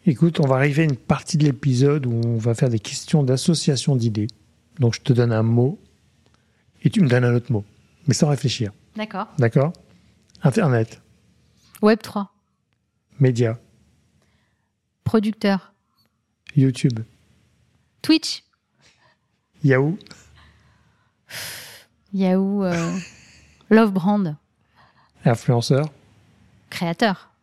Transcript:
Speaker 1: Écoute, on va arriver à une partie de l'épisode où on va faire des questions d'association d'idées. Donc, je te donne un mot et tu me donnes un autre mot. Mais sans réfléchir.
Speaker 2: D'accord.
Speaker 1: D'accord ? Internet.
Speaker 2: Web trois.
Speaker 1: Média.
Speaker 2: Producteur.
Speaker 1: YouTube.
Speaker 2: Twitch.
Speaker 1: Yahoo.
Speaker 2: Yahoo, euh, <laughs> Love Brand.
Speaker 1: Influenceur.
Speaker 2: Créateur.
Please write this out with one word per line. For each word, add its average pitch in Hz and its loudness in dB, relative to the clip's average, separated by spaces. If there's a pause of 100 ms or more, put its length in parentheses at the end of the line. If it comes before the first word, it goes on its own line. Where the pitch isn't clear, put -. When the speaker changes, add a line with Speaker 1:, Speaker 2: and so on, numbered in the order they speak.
Speaker 1:
Écoute, 165 2
on 147 4
va 131 4
arriver 143 2
à - 2
une 135 -2
partie - -4
de 147 2
l'épisode 139 0
où 117 -2
on 117 -2
va 117 -2
faire 127 0
des 113 -2
questions - -2
d'association 135 0
d'idées. 110 -2 (500)
Donc, 120 2
je - -12
te - 0
donne 120 2
un 110 0
mot 120 2 (1040)
et - 2
tu 220 -4
me 139 2
donnes 123 2
un 120 2
autre 123 -4
mot. 101 -4 (460)
Mais - 2
sans 165 2
réfléchir. 123 -4 (240)
Speaker 2:
D'accord. 214 -10 (100)
Speaker 1:
D'accord ? 139 0 (680)
Internet. 135 0 (800)
Speaker 2:
Web 214 2
trois. - -10 (880)
Speaker 1:
Média. 120 2 (1500)
Speaker 2:
Producteur. 208 -2 (840)
Speaker 1:
YouTube. 131 0 (1040)
Speaker 2:
Twitch. - -2 (1200)
Speaker 1:
Yahoo. 139 2 (2250)
Speaker 2:
Yahoo, 190 0
euh, 175 -4 (340)
<laughs> - -18
Love 214 6
Brand. 190 -2 (880)
Speaker 1:
Influenceur. 131 0 (840)
Speaker 2:
Créateur. 180 -4 (120)